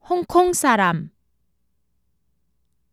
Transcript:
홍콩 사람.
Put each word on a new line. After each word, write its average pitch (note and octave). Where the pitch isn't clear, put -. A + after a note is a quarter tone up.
홍콩 F4+
사람. F#3